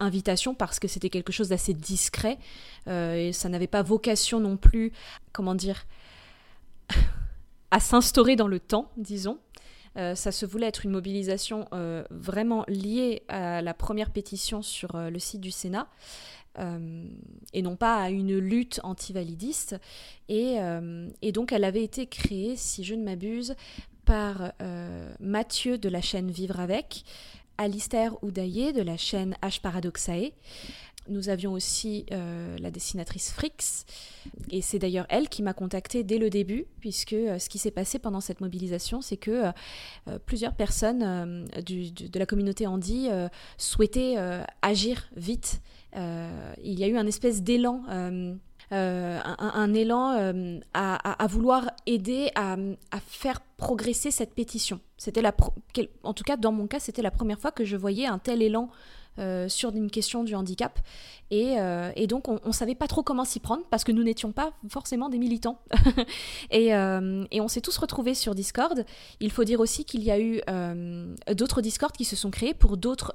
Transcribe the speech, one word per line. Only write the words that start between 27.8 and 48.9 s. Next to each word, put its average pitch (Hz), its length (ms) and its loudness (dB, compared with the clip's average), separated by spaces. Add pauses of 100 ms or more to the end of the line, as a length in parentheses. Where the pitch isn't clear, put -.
Oudaillé 196 480 -2
de 247 100 2
la 170 140 -2
chaîne 190 480 -2
H 196 160 -4
Paradoxae. 180 720 -2 (760)
Nous 196 220 -4
avions 190 240 0
aussi, 208 600 -4
euh, 170 460 -6
la 175 120 -6
dessinatrice 175 600 -6
Frix, - 540 -4 (680)
et 185 120 -4
c'est - 160 -2
d'ailleurs 185 320 0
elle 285 180 2
qui - 140 -6
m'a 196 100 0
contactée 190 500 -4
dès 208 140 0
le 220 140 4
début, 202 340 0 (160)
puisque, - 320 -6
euh, 214 260 0
ce - 120 -6
qui 202 80 -10
s'est 208 120 -2
passé 196 280 -4
pendant 196 240 -4
cette - 180 -8
mobilisation, 180 600 -4
c'est - 160 -6
que, - 120 -4
euh, 220 220 2 (560)
euh, - 100 -8
plusieurs 226 360 -2
personnes, 220 480 2
euh, 175 580 -4
du, 180 300 -6
du, 175 180 -12
de 185 100 -4
la 190 60 2
communauté 202 420 0
Handi, 196 440 0
euh, 180 180 0 (300)
souhaitaient, 254 580 4
euh, 180 280 -2 (180)
agir 214 520 2
vite. 196 460 -2 (340)
Euh, 170 600 -6 (100)
il 190 160 -4
y 196 40 2
a 202 40 4
eu 233 80 4
un 214 100 4
espèce 214 360 2
d'élan, 240 480 4
euh, 180 440 -4 (380)
euh, 180 500 0